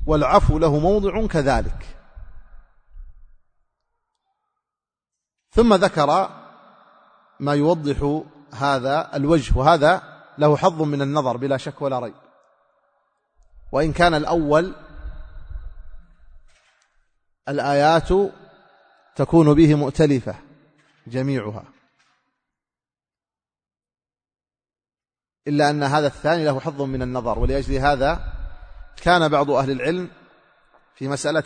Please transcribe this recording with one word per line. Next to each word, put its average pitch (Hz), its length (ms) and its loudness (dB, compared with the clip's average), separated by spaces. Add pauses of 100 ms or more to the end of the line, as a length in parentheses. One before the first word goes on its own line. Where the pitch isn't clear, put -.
والعفو 151 520 4
له 151 200 2
موضع 202 480 0
كذلك. 135 720 -4 (3500)
ثم 226 220 4
ذكر 175 560 2 (1120)
ما 143 140 -2
يوضح 147 680 0 (300)
هذا 139 640 -2
الوجه، 143 420 2
وهذا 156 640 2 (160)
له 147 200 4
حظ 170 240 0
من 143 200 -2
النظر 139 360 -2
بلا 135 200 -2
شك - 240 -10
ولا 131 180 -4
ريب، 113 160 -10 (1600)
وإن 143 220 0
كان 175 200 4
الأول 156 600 0 (2750)
الآيات 143 600 2 (1040)
تكون 151 380 6
به 151 220 6
مؤتلفة 143 600 0 (720)
جميعها، 117 560 -6 (3750)
إلا 147 220 2
أن 147 140 -2
هذا 147 240 2
الثاني 156 380 -2
له 135 140 0
حظ 139 220 -8
من 135 200 -6
النظر، 123 380 -4
ولأجل 135 340 0
هذا 139 600 0 (640)
كان 170 300 2
بعض 143 240 2
أهل 135 200 0
العلم 151 400 -4 (840)
في 131 120 -10
مسألة 147 380 -2